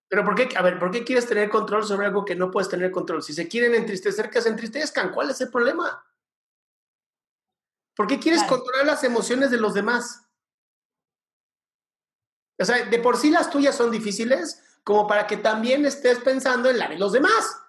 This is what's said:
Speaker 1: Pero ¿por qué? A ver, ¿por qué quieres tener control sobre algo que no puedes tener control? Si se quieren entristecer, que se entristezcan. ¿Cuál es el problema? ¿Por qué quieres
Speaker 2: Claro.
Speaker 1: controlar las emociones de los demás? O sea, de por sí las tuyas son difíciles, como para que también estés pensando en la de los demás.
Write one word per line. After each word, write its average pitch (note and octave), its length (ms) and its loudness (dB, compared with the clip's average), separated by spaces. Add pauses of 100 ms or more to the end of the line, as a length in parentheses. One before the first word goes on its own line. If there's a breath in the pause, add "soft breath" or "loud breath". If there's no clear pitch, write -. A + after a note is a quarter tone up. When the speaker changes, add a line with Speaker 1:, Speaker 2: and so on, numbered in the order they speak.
Speaker 1:
Pero F#3+ 160 2
¿por G3 100 0
qué? B3+ 220 2
A F#3 40 0
ver, F3+ 180 2
¿por F3+ 120 -2
qué A#3 140 -4
quieres B3 200 0
tener G#3 240 0
control G#3 360 0
sobre G3+ 220 -2
algo G3 180 -2
que F3 100 -4
no F#3 160 -2
puedes F#3+ 160 -2
tener F#3 240 -2
control? E3+ 320 -4
Si - 100 -12
se E3+ 140 -6
quieren A#3 260 0
entristecer, G#3 560 -2
que A#3 120 0
se A3+ 80 2
entristezcan. A3+ 640 -4
¿Cuál C#4 160 -2
es C4 100 -6
el B3+ 100 -4
problema? B3+ 540 -2 (1900)
¿Por G#3 120 0
qué C#4 120 0
quieres E4 220 2
Speaker 2:
Claro. C4 160 2
Speaker 1:
controlar C4 280 -2
las C#4+ 200 0
emociones A#3+ 440 0
de A#3+ 80 0
los G#3+ 160 0
demás? A#3 540 -4 (2250)
O F#3+ 60 0
sea, A#3+ 200 2
de A3 140 0
por A#3+ 160 2
sí D4 160 4
las E4 180 4
tuyas C#4 280 2
son A#3 120 2
difíciles, G#3+ 720 -2 (220 soft breath)
como G#3 240 2
para G#3 200 2
que G#3 100 -2
también A3+ 480 2
estés B3 340 2
pensando B3+ 500 0
en B3 100 4
la D#3 100 -2
de D#3+ 100 -8
los G3 140 0
demás. F#4 440 2 (120)